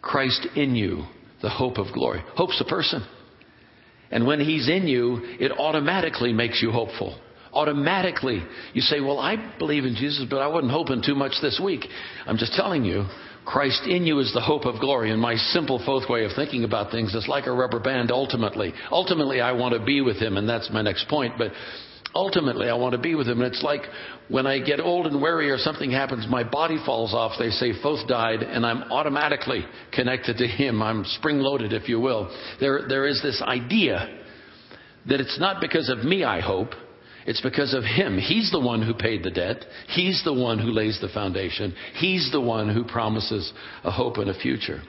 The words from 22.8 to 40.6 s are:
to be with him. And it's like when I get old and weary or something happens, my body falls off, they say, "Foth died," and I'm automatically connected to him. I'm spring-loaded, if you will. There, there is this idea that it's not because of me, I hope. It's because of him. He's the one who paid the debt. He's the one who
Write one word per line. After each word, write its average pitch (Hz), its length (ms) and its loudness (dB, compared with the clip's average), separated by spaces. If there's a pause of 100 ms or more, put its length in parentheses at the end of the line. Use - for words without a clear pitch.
to 123 60 0
be 160 160 0
with 147 120 2
him. 120 160 0
And 123 100 0
it's - 100 -4
like 147 200 0 (460)
when 131 180 2
I 135 120 2
get 143 200 0
old 175 280 2
and 143 160 0
weary 160 280 2
or 135 60 2
something 147 340 0
happens, 131 380 0
my 123 160 2
body 156 400 0
falls 113 300 0
off, 113 240 0
they 117 100 2
say, 117 240 0 (100)
"Foth 143 240 0
died," 113 360 2
and 120 240 0
I'm 117 160 0 (100)
automatically 143 720 0 (280)
connected 123 440 0
to 120 100 4
him. 113 360 2
I'm 110 240 0
spring-loaded, 135 680 0
if 110 160 -2
you 117 100 2
will. 113 320 0 (300)
There, 135 260 2
there 135 200 0
is 143 160 0
this 135 180 -2
idea 123 680 0 (1000)
that 135 160 4
it's - 180 -4
not 190 220 2
because 156 260 0
of 117 160 -2
me, 175 200 4
I 101 160 2
hope. 98 340 -2 (520)
It's - 160 -2
because 135 320 0
of 123 100 -2
him. 113 320 2
He's 190 340 2
the 175 100 2
one 120 200 2
who 113 140 0
paid 110 280 0
the 90 80 -2
debt. 90 320 -2 (260)
He's 180 360 0
the 160 80 2
one 120 260 2
who 110 120 0